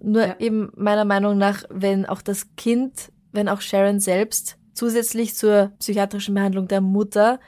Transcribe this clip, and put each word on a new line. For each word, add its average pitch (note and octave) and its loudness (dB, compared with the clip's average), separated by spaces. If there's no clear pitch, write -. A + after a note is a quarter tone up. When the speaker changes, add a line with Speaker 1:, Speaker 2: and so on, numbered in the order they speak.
Speaker 1:
Nur G#3+ 2
Speaker 2:
Ja. F#3 -6
Speaker 1:
eben A3 -2
meiner G#3 2
Meinung G3+ 2
nach, G3+ 0
wenn G3 0
auch - -6
das - -6
Kind, B3 -2
wenn G#3 -2
auch G3+ -2
Sharon G3+ 2
selbst G3 -2
zusätzlich A3+ -2
zur G3+ 4
psychiatrischen G3+ -2
Behandlung G3 0
der G3 0
Mutter G#3 2